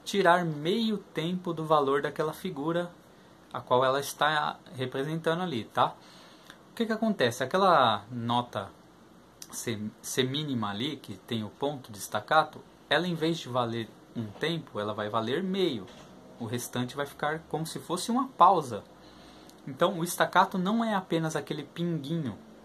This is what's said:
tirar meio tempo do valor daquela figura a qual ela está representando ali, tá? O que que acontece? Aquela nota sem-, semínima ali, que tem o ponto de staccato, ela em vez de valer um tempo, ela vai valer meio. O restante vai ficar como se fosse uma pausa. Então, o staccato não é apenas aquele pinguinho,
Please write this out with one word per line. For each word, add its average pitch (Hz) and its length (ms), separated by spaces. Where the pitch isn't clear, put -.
tirar 175 440
meio 196 500
tempo 175 560
do 160 100
valor 143 380
daquela 147 320
figura 170 580
a 127 80
qual 127 240
ela 131 160
está 151 580
representando 156 680
ali, 139 220
tá? 143 300
O - 40
que 226 120
que 226 60
acontece? 196 520
Aquela 135 680
nota 117 600
sem-, 107 500
semínima 127 680
ali, 123 260
que - 220
tem 110 260
o 98 60
ponto 139 420
de 98 60
staccato, - 640
ela 165 180
em 175 80
vez 160 240
de 127 120
valer 117 400
um 117 80
tempo, 151 560
ela 107 140
vai 104 160
valer 117 320
meio. 180 440
O 120 60
restante 123 500
vai 143 80
ficar 151 360
como 160 160
se - 120
fosse 180 320
uma 262 180
pausa. 156 540
Então, 170 320
o 165 60
staccato 175 520
não 208 260
é 220 120
apenas 160 420
aquele 147 260
pinguinho, 151 760